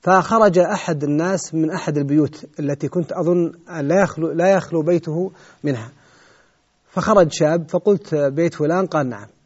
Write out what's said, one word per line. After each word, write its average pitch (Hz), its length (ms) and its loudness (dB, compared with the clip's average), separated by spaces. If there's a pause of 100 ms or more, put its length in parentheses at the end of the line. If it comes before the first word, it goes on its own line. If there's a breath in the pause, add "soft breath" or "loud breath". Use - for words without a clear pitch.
فخرج 190 580 4
أحد 175 460 0
الناس 160 500 -2
من 160 160 0
أحد 160 280 -4
البيوت 143 460 0 (160)
التي 143 280 -4
كنت 170 240 -4
أظن 175 400 0 (280)
لا 165 220 2
يخلو، 156 300 -2
لا 170 140 0
يخلو 170 360 0
بيته 170 500 -2 (320 soft breath)
منها، 123 280 -4 (960 soft breath)
فخرج 185 420 2
شاب، 160 380 -2
فقلت: 180 440 0
"بيت 147 400 0
فلان؟" 170 320 -2
قال: 147 220 -2
"نعم". 104 180 -12 (200)